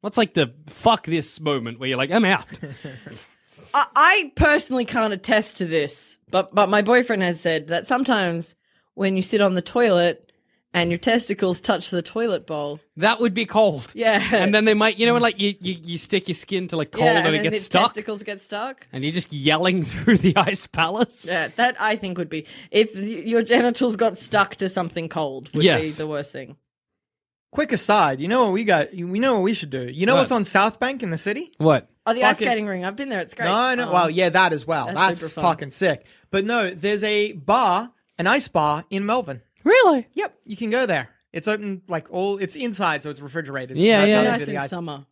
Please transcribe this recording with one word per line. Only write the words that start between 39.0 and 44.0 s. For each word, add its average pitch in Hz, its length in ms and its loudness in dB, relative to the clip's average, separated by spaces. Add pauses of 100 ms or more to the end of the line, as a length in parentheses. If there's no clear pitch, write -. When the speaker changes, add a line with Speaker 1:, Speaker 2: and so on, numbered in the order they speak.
Speaker 3:
Melbourne. 196 360 -4 (220)
Speaker 1:
Really? 349 500 6
Speaker 3:
Yep, 392 220 -6 (100)
you 208 120 -12
can 226 120 -6
go 254 160 0
there. 147 240 -2 (220)
It's 170 160 -8
open, 202 400 -4
like, 165 240 -6
all, 196 260 -2
it's 180 180 -6
inside, 180 480 -2
so 151 60 -8
it's 139 100 -12
refrigerated. 139 580 -8
Speaker 1:
Yeah, 208 240 6